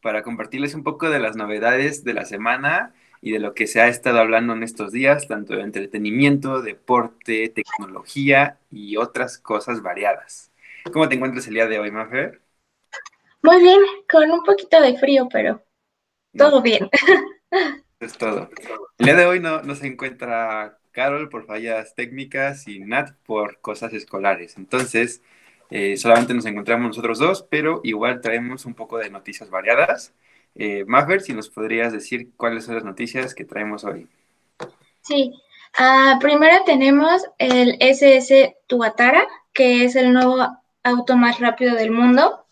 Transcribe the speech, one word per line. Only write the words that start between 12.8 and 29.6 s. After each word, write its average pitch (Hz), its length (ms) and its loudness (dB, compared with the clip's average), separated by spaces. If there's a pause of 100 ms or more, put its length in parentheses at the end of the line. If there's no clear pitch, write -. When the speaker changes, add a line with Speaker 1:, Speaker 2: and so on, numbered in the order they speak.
Speaker 2:
Muy 349 200 8
bien, 370 180 10 (300)
con 311 200 4
un 339 120 0
poquito 392 380 4
de 254 180 4
frío, 269 320 2
pero 220 320 -4 (760)
todo 285 200 6
Speaker 1:
No. 240 60 4
Speaker 2:
bien. 214 300 0
<laughs> - 920 0 (160)
Speaker 1:
Es - 180 -18
todo. 110 320 -6 (480)
El 120 80 4
día 147 80 6
de 175 100 6
hoy 180 160 2
no, 160 220 -6
no 139 140 -12
se 139 100 -12
encuentra 117 880 -8 (140)
Carol 143 400 -6
por 110 160 -14
fallas 110 480 -10
técnicas 135 720 -10
y 101 120 -16
Nat 127 340 -6 (100)
por 107 360 -6
cosas 110 340 -12
escolares. 98 640 -6
Entonces, 120 640 -4 (480)
eh, 101 260 -4
solamente 117 380 2
nos 117 100 -4
encontramos 110 440 -4
nosotros 113 300 -6
dos, 170 300 -2
pero 156 340 -4
igual 117 380 -4
traemos 120 460 -8
un 117 80 -16
poco 113 240 -12
de 107 100 -8
noticias 98 400 -20
variadas. - 640 -2 (420)